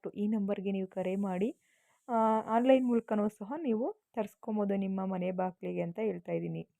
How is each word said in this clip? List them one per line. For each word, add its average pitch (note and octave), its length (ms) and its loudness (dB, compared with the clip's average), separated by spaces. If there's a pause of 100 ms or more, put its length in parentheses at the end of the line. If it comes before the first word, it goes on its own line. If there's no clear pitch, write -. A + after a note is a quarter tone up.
ಟೂ - 80 -8
ಈ G#3 180 -2
ನಂಬರ್ಗೆ G3+ 440 -2
ನೀವು F#3+ 140 -2
ಕರೆ F#3 300 -4
ಮಾಡಿ. G3+ 400 -2 (520)
ಆ, B3 60 -2 (260)
ಆನ್‌ಲೈನ್ B3+ 460 6
ಮೂಲಕನೂ A3+ 420 2
ಸಹ G#3 280 -12
ನೀವು C#4+ 380 -2 (200)
ತರಿಸ್ಕೊಬೋದು G#3 640 -2
ನಿಮ್ಮ F#3+ 300 -2
ಮನೆ F#3 240 -2
ಬಾಗಿಲಿಗೆ F3+ 520 -2
ಅಂತ E3+ 160 -6
ಹೇಳ್ತಾ F3+ 340 -4
ಇದ್ದೀನಿ. E3 360 -4 (100)